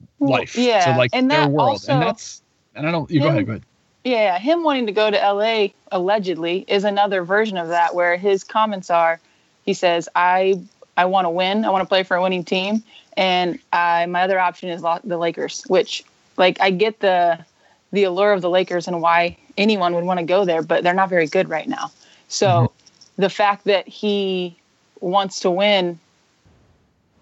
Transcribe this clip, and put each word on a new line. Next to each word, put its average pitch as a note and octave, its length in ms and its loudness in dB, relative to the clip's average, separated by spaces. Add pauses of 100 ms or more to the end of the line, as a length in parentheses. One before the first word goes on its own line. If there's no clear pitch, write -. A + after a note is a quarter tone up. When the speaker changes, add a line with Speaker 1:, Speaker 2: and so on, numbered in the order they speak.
(200)
Speaker 1:
Well, C#4 200 2
Speaker 2:
life, - 160 -8
Speaker 1:
yeah, A3 360 4
Speaker 2:
to, A3 60 2
like, G#3 160 2
Speaker 1:
and B3+ 160 2
Speaker 2:
their D#4 120 2
Speaker 1:
that C#4+ 100 2
Speaker 2:
world. C#4+ 360 0
And C#4 100 2
Speaker 1:
also A#3+ 80 2
Speaker 2:
that's, - 360 -8 (340)
and C#3+ 120 -6
I E3 40 -2
don't, D#3+ 200 -4
you D#3 80 2
go D3 80 2
Speaker 1:
him - 60 2
Speaker 2:
ahead, - 120 0
go A2 80 -8
ahead. G2 100 -10 (400)
Speaker 1:
Yeah, G#3+ 360 0
him E4 240 -4
wanting C4+ 220 -2
to G#3 80 -4
go G#3+ 180 0
to G3+ 100 0
L G3+ 200 0
A, A3 320 0 (180)
allegedly, F3+ 760 -2
is G3 180 0
another G3+ 380 0
version G3+ 340 0
of E3 100 -6
that, E3+ 260 0
where F3 240 0
his G3 260 0
comments G#3+ 460 -4
are, E3 300 2 (460)
he G3 80 -2
says, E3+ 420 0
"I, F#3 460 2 (340)
I F3+ 100 2
wanna F#3 240 0
win, F#3+ 360 -2
I G#3 40 0
wanna F#3+ 160 0
play F#3+ 180 0
for F#3 120 -2
a F3 60 0
winning F#3 240 -2
team, G3+ 360 -2 (360)
and F3+ 420 0 (140)
I, E3+ 320 2
my F3 160 -2
other F#3+ 180 2
option F3+ 300 -2
is E3 120 -8
Lo-, E3+ 220 -2
the F3 140 -4
Lakers," E3+ 500 -4
which, - 380 0 (320)
like, F#3 240 2
I G3 100 4
get G#3 300 0
the, F3 360 2 (540)
the G3 140 2
allure F#3+ 260 2
of F#3+ 100 2
the F3 80 -2
Lakers F3+ 380 0
and F3 140 -4
why E3+ 340 2 (220)
anyone G3 360 2
would F3 120 -2
wanna F3+ 180 -2
go F#3 220 2
there, E3 180 0
but E3+ 200 0
they're F3 100 2
not F#3+ 160 0
very E3+ 180 2
good E3+ 220 0
right D#3 180 -6
now. - 240 -8 (380)
So - 180 0
Speaker 2:
Mm-hmm. - 760 -2
Speaker 1:
the F#3 60 2
fact G3+ 360 0
that F#3+ 220 2
he F#3+ 680 -4 (460)
wants F#3+ 400 -2
to F#3 100 2
win, F#3 480 0 (1200)